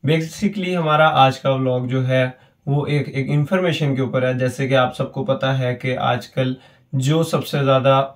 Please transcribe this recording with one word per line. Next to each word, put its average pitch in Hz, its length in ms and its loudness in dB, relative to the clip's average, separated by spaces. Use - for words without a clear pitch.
Basically 180 720 -2
हमारा 156 320 4
आज 135 200 4
का 139 140 -2
व्लॉग 127 360 0
जो 131 140 -2
है 127 360 0
वो 143 200 0
एक, 143 220 -2
एक 135 200 -4
इन्फॉर्मेशन 147 680 0
के 131 60 -2
ऊपर 127 240 0
है। 127 120 0
जैसे 127 300 -2
कि 127 80 0
आप 127 180 2
सबको 135 300 -6
पता 135 300 -2
है 127 220 -2
कि 127 200 -4
आजकल 123 600 -2
जो 143 320 2
सबसे 151 380 -4
ज़्यादा 135 300 4